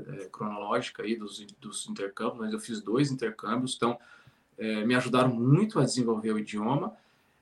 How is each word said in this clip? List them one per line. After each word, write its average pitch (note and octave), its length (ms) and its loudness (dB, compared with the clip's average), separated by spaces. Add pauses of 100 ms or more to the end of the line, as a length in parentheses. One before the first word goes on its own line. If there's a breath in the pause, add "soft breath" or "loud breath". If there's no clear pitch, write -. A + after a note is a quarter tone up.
é, G2 200 -12
cronológica G#2 760 -4
aí A2 100 0
dos, G#2+ 240 -8 (220)
dos - 280 -12
intercâmbios, G#2+ 520 -6
mas A2 120 -4
eu A2 60 -4
fiz A2 240 -8
dois C3 300 2
intercâmbios, A#2+ 640 -4
então, A#2+ 200 2 (600 soft breath)
é, G#2+ 260 -2
me B2 120 4
ajudaram B2 360 4
muito C#3+ 460 6
a C3+ 60 6
desenvolver A2+ 480 0
o G#2+ 80 0
idioma. G#2+ 600 -2 (420 soft breath)